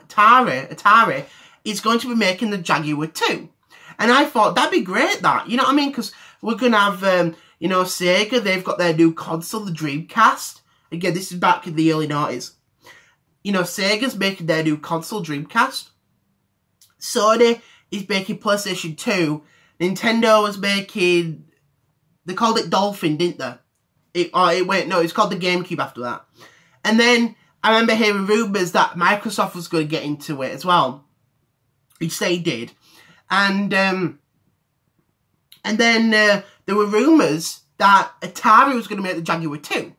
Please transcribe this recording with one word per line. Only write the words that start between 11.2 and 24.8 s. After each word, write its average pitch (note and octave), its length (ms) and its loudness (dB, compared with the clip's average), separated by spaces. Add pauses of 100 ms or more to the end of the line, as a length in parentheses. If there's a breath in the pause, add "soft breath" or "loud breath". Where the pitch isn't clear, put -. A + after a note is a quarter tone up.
is F3+ 60 -10
back F3 280 0
in E3 100 -10
the D#3+ 180 2
early D#3 140 -2
noughties. D3 440 -6 (920 soft breath)
You G3+ 80 -6
know, F#3+ 100 0
Sega's G#3 540 -2
making F#3+ 320 -4
their D#3+ 160 0
new D#3 140 0
console, E3+ 460 -8
Dreamcast. D#3+ 640 -4 (1120)
Sony A#3 640 2 (300 soft breath)
is G3 180 -8
making G3 300 -4
PlayStation F#3+ 580 -4
two. D#3+ 460 -2 (360 soft breath)
Nintendo A3 600 2
was G3+ 160 -4
making... F3+ 880 0 (800)
They F3+ 80 -10
called G#3+ 240 0
it E3+ 120 -4
Dolphin, G3 480 0
didn't F3 220 -2
they? B2 160 -10 (580)
It, F3 200 -2
or F3+ 180 4
it, F3 140 0
wait, F#3 220 -2